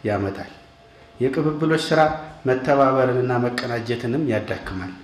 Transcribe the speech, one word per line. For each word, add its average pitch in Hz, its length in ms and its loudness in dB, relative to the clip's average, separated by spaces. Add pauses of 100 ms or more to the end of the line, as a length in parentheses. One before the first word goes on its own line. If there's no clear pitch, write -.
ያመጣል። 98 460 -4 (680)
የቅብብሎሽ 156 640 0
ስራ 160 180 2 (440)
መተባበርንና 131 920 2
መቀናጀትንም 120 920 -2
ያዳክማል። 95 640 -4 (120)